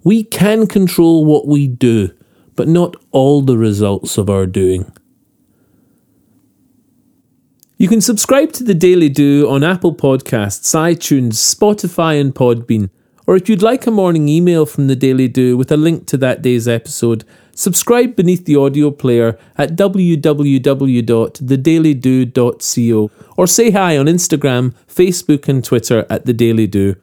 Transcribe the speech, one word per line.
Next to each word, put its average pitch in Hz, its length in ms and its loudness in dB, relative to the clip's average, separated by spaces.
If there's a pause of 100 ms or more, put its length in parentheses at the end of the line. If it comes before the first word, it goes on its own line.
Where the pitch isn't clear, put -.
We 214 220 2
can 214 420 0
control 165 600 2
what 151 200 2
we 143 220 0
do, 117 440 0 (440)
but - 140 -2
not 175 260 2 (160)
all 139 300 2
the 131 160 2
results 101 600 -2
of 101 120 -2
our 98 160 0
doing. 92 480 -2 (2750)
You 180 120 0
can 226 100 2
subscribe 262 540 0
to 254 100 -12
The 214 100 0
Daily 175 360 2
Do 143 400 2
on 139 120 0
Apple 175 320 0
Podcasts, 127 800 -2
iTunes, 156 600 -2
Spotify 175 880 -2
and 139 140 -2
Podbean. 120 560 -2 (380)
Or 185 80 2
if 185 140 0
you'd 196 120 0
like 247 240 0
a 233 60 0
morning 175 380 0
email 165 360 2
from 143 220 -4
The 131 80 0
Daily 131 320 0
Do 123 300 0
with 131 120 -2
a 151 80 0
link 160 300 -2
to 143 100 -4
that 127 240 -2
day's 123 240 -2
episode, 117 600 -4 (280)
subscribe 240 640 0
beneath 180 300 0
the 147 100 0
audio 139 360 2
player 117 460 0 (200)
at 156 180 -4
w 185 400 0
w 143 440 0
w 135 420 0
dot 113 400 -2
the 135 160 -2
daily 160 360 2
do 131 300 0
dot 120 380 -2
c 117 320 -2
o, 107 180 0 (240)
or 180 120 2
say 226 240 2
hi 180 260 2
on 139 80 2
Instagram, 143 680 0 (140)
Facebook 175 640 0
and 135 120 0
Twitter 117 480 -2
at - 160 -4
The 123 80 -2
Daily 113 340 0
Do. 98 360 0